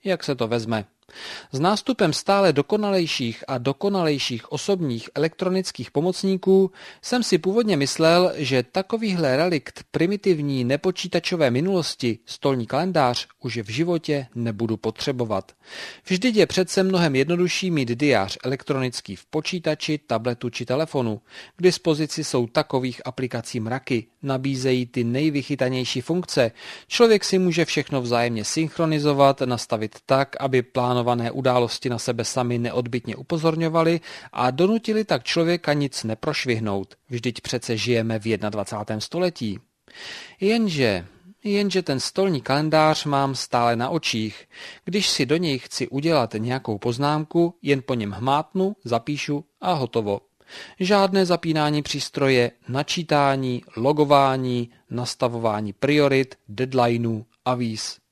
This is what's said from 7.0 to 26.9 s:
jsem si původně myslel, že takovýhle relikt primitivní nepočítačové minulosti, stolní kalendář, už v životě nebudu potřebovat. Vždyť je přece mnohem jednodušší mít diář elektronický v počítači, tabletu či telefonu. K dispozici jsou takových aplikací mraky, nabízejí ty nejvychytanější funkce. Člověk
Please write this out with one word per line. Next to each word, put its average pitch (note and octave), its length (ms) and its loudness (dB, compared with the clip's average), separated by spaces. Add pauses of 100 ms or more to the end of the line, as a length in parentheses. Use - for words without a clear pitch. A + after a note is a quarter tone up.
jsem B3 200 -2
si F3+ 160 2
původně G3 380 2
myslel, D#3+ 600 4
že C3 260 0
takovýhle F#3 760 0
relikt E3 540 -2
primitivní D3 760 0
nepočítačové E3 880 0
minulosti, D#3 760 0
stolní C3 400 -2
kalendář, C#3+ 600 0 (140)
už A#2 180 -6
v G#2 100 -6
životě D3+ 680 -2
nebudu A2+ 420 -2
potřebovat. A2+ 760 -4 (520)
Vždyť G#3+ 320 0
je F3+ 100 6
přece F#3 360 0
mnohem E3+ 340 2
jednodušší F3 540 0
mít C#3 180 0
diář A#2+ 560 2
elektronický B2+ 720 -4
v - 100 -20
počítači, D#3 800 -4
tabletu A#2+ 440 -2
či - 160 -8
telefonu. B2+ 540 -2 (360)
K E3+ 60 -8
dispozici D#3+ 640 2
jsou B2 220 0
takových B2+ 580 -2
aplikací B2 560 -6
mraky, A#2 460 -4 (160)
nabízejí C3 640 0
ty A#2+ 180 -2
nejvychytanější C3 960 0
funkce. D3+ 520 0 (360)
Člověk A3+ 360 4